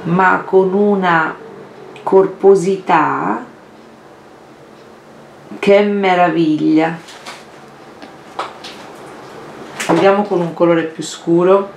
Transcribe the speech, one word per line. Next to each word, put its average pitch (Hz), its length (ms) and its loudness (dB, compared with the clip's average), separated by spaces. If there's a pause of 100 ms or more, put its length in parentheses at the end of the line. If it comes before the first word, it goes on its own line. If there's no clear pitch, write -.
ma 185 420 2
con 190 280 2
una 185 600 0 (680)
corposità, 185 1400 2 (2250)
che 196 220 4
meraviglia. 170 1160 2 (3000)
Andiamo 196 360 2
con 185 160 -2
un 165 140 -4
colore 170 300 2
più 160 200 -10
scuro. 185 720 2